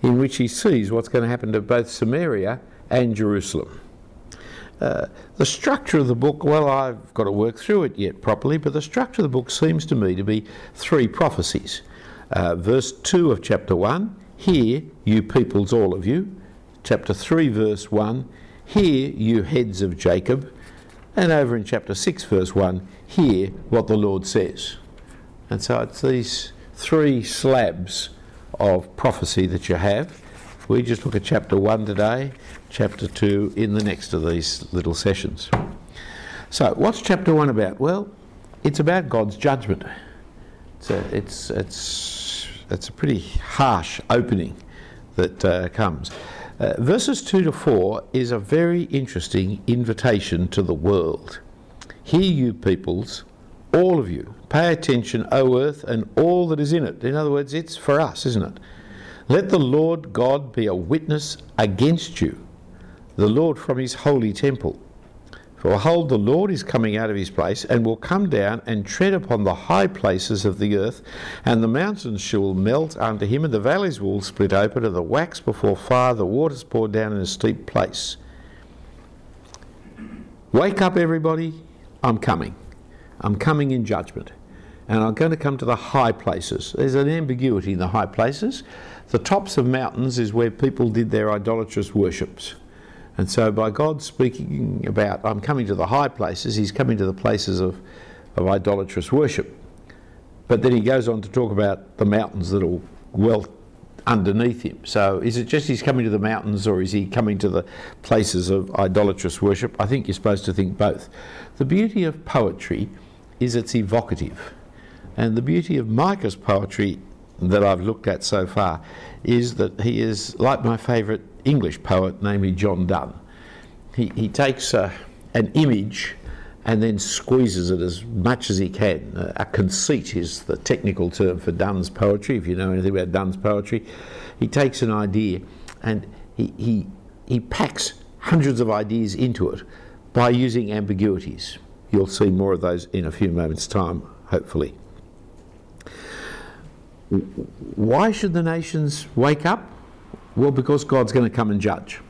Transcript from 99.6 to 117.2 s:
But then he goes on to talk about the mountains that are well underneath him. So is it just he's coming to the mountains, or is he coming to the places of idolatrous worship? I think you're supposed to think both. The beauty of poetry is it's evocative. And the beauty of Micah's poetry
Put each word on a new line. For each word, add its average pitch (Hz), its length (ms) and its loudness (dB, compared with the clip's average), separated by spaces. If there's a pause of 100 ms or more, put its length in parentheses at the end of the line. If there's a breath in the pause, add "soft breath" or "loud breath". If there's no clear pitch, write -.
But 113 140 4
then 131 100 6
he 120 100 4
goes 123 260 4
on 110 160 0
to - 60 -12
talk 120 220 2
about 101 460 0
the 107 80 4
mountains 101 460 0
that 98 100 2
are 85 180 0 (340)
well 104 340 2 (580)
underneath 113 560 2
him. - 220 -8
So 98 340 0
is 117 180 0
it 120 100 -2
just 147 220 0
he's 123 140 0
coming 127 240 0
to 110 60 0
the 104 80 2
mountains, 104 480 -2
or 95 120 2
is 92 120 0
he 101 160 0
coming 104 320 0
to 101 100 2
the 87 160 0 (380 loud breath)
places 92 480 2
of 95 240 0
idolatrous 95 640 2
worship? 101 380 2
I 95 80 0
think 127 200 -2
you're 98 60 -2
supposed 101 320 0
to 92 80 -2
think 95 240 0
both. - 320 0 (480 loud breath)
The 135 80 0
beauty 202 380 2
of 156 200 -4
poetry - 640 0 (520 loud breath)
is 123 160 0
it's 113 180 -2
evocative. 104 800 -2 (600 loud breath)
And 113 200 0
the 120 60 2
beauty 160 360 0
of 117 100 -2
Micah's 156 480 0
poetry 101 640 0 (420)